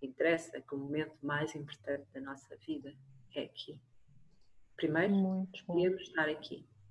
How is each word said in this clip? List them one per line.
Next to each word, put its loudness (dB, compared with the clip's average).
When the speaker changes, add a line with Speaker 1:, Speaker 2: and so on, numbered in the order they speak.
Speaker 1:
Interessa 0
que -8
o -2
momento -2
mais -2
importante -6
da -8
nossa -12
vida -6
é -2
aqui. -12
Primeiro, 4
Speaker 2:
Muito 2
bom. -2
Speaker 1:
podemos 4
estar 0
aqui. -6